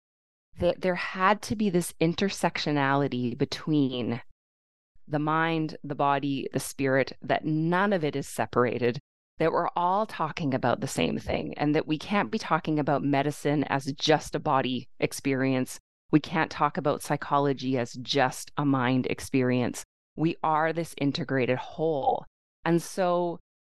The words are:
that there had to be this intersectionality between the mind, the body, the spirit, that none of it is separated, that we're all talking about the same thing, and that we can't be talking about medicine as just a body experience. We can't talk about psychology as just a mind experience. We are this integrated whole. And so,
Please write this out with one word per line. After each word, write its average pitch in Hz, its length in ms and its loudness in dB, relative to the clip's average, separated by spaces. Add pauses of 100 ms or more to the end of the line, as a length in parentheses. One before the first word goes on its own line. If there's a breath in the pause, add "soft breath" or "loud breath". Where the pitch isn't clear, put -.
(600)
that 175 220 2
there 180 140 0
had 190 460 2
to - 140 -4
be 208 140 2
this 170 320 0
intersectionality 139 1400 0
between 127 840 0 (880)
the 147 100 -2
mind, 160 640 0
the 143 140 -6
body, 139 560 0
the 135 80 -2
spirit, 135 640 0
that 127 240 0
none 170 480 2
of 170 100 0
it 139 140 -2
is 143 100 -6
separated, 120 720 0 (400)
that 160 140 2
we're 165 240 0
all 185 280 2
talking 156 480 -4
about 123 280 2
the 139 60 -4
same - 300 0
thing, - 400 -4
and 147 160 0
that 156 140 0
we 156 100 -2
can't 202 320 -2
be 202 80 -4
talking 156 420 -2
about 143 220 0
medicine 143 640 0
as 135 300 -2
just - 420 0
a 147 40 -2
body 127 500 0 (100)
experience. 135 800 0 (320)
We 156 80 8
can't - 320 -2
talk - 260 0
about 147 240 0
psychology 139 760 0
as 120 160 -2
just 127 640 -2
a 147 80 0
mind 131 420 2
experience. 127 800 0 (320)
We 160 260 0
are 160 300 2
this 160 240 -6
integrated 131 600 0
whole. - 680 -2 (400)
And 170 160 4
so, 175 580 -2 (340)